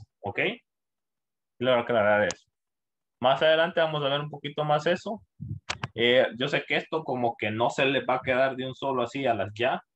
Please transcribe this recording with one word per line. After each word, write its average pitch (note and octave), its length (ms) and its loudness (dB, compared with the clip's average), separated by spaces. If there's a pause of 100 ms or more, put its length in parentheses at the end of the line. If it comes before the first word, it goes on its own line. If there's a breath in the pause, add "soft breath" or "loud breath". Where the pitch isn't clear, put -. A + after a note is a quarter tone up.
(200)
¿Ok? G2+ 200 -6 (1200)
Quiero B2 220 4
aclarar G#2 480 4
eso. - 180 -8 (760)
Más C3+ 220 2
adelante D#3+ 380 2
vamos D#3 240 0
a C#3 40 0
ver C#3+ 120 0
un D3 100 -8
poquito D3 340 -8
más D3 220 0
eso. G3+ 340 -2 (760)
Eh, A#2+ 320 4 (120)
yo C3 80 -2
sé D3 220 -2
que D3 80 -2
esto D#3 260 -4
como B2+ 340 -2
que G#2+ 140 -4
no A#2 200 0
se C#3 160 0
les C3+ 220 0
va B2+ 80 2
a B2+ 40 -2
quedar C3 360 0
de C3 100 -6
un C3 80 -10
solo C3 280 -2
así C3+ 240 -4
a A#2 80 2
las G2 200 -4
ya. C3 260 -2 (160)